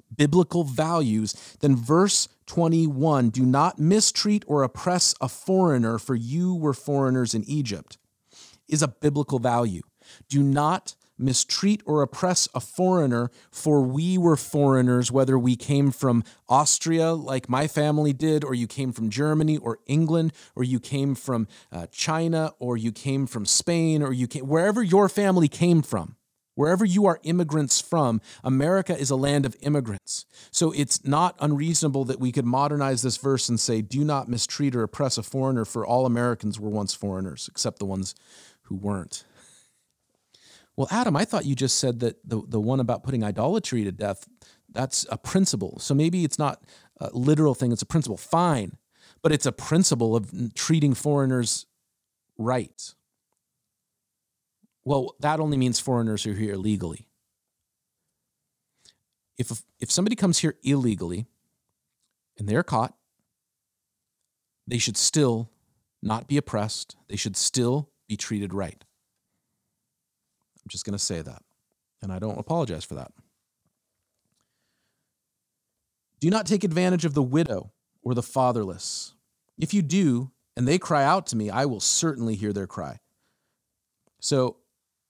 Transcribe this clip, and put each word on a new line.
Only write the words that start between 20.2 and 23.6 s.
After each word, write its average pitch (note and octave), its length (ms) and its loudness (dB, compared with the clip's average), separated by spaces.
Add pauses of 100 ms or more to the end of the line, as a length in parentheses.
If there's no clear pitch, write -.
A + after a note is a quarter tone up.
or - 80 -2
you B2+ 180 0
came C#3 340 -2
from, A#2+ 340 -4 (240)
uh, E2+ 180 -10
China, D#3+ 720 -2
or B2 160 -2
you A2+ 160 -2
came C3+ 340 -2
from A2 180 -6
Spain, D#3+ 560 2